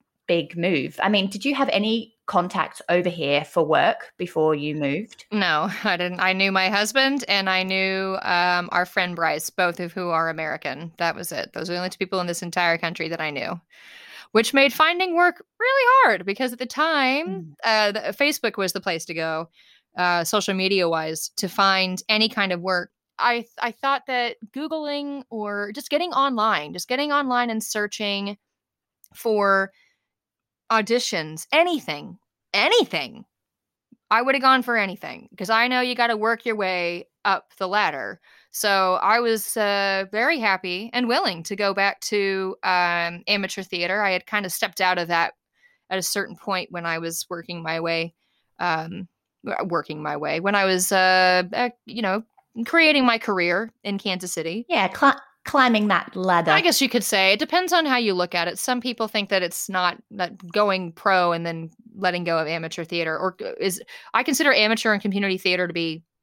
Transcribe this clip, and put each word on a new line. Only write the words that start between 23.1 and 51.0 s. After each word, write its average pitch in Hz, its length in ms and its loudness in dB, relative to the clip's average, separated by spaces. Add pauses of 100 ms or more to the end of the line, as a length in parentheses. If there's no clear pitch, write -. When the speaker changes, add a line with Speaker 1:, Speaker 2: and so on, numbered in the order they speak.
Speaker 2:
I, 240 260 0 (160)
I 240 120 -2
thought 269 340 -2
that 247 300 -2 (160)
Googling 285 800 -6
or 208 420 -6
just 277 180 -12
getting 330 240 0
online, 220 580 2
just 185 160 -10
getting 285 240 0
online 247 380 0
and 220 120 -4
searching 202 760 -4 (760)
for 196 560 2 (1040)
auditions, 208 800 -2
anything, 247 640 -2 (360)
anything. 202 680 0 (840)
I 226 120 4
would 269 120 2
have 269 80 0
gone 262 200 6
for 247 140 0
anything 202 600 -4
'cause 196 140 -6
I 226 180 4
know 254 120 0
you 247 140 -2
gotta 233 220 2
work 220 300 -2
your 226 100 -2
way 180 520 -2 (160)
up - 340 -2
the 190 100 -4
ladder. 160 520 -2 (320)
So 190 500 2
I 220 180 4
was, 226 360 -2
uh, 196 560 0
very 262 260 0
happy 196 540 -2
and 247 160 0
willing 233 360 -2
to 202 120 -8
go 202 180 0
back 196 280 0
to, 196 600 -2
um, 175 640 0
amateur 202 360 -2
theater. 180 400 -4
I 190 100 2
had 180 140 -2
kinda 202 240 -4
stepped 196 300 -6
out 185 180 2
of 170 100 -4
that 170 260 0 (560)
at 190 80 -2
a 180 40 -2
certain 196 340 -4
point 185 360 -6
when 170 140 -6
I 165 120 -2
was 165 320 -6
working 170 320 -8
my 160 180 -4
way, 165 340 -2 (440)
um, 170 500 -4 (360)
w-, - 240 -4
working 151 340 -4
my 151 140 -4
way, 151 240 -4
when 202 140 0
I 196 100 4
was, 185 280 2
uh, 185 600 6